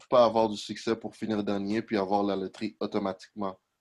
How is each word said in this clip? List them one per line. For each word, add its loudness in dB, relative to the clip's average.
pas 8
avoir 4
du -4
succès -4
pour -8
finir -2
dernier, -2
puis -2
avoir 2
la 0
loterie -8
automatiquement, -6